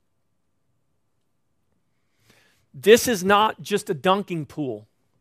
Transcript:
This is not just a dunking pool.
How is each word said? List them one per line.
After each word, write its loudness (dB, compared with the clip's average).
This 4
is -2
not 0
just -6
a -4
dunking -2
pool. -10